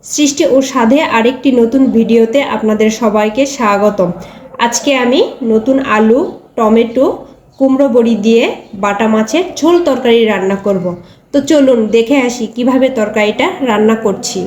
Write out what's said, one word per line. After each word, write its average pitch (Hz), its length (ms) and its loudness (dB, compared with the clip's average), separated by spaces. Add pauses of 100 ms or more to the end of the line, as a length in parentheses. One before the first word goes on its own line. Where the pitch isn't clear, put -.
সৃষ্টি 294 420 -2
ও 254 160 2
স্বাদে 262 380 0 (100)
আরেকটি 247 420 0
নতুন 240 360 2
ভিডিওতে 226 580 2
আপনাদের 214 460 -2
সবাইকে 214 540 0
স্বাগতম। 202 640 0 (500)
আজকে 240 360 -2
আমি 247 240 0 (240)
নতুন 226 340 0 (100)
আলু, 220 320 2 (340)
টমেটো, 226 520 0 (500)
কুমড়ো 269 340 2
বড়ি 233 260 2
দিয়ে 226 280 2 (300)
বাটা 202 340 0
মাছের 220 360 0 (120)
ঝোল 339 280 2
তরকারি 240 400 2
রান্না 196 340 0
করব। 190 280 -2 (440)
তো 285 120 -2
চলুন 269 380 2 (120)
দেখে 226 260 2
আসি 240 300 -2
কিভাবে 254 420 0
তরকারিটা 214 580 -2 (140)
রান্না 220 340 2
করছি। 196 520 -6